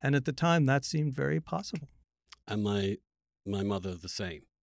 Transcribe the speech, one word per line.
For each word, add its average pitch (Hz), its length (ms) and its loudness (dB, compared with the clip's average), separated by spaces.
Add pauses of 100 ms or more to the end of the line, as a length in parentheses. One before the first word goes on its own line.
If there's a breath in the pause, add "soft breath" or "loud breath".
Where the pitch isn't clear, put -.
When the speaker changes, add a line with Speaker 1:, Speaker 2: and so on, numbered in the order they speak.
Speaker 1:
And 139 140 2
at 135 120 2
the 147 60 0
time, 165 340 4
that 135 180 4
seemed 151 320 -2
very 143 240 0
possible. 165 480 -6 (580)
Speaker 2:
And 107 160 -2
my, 101 360 0 (460)
my 98 200 -2
mother 95 320 -2
the 87 120 -12
same. 87 340 -8 (200)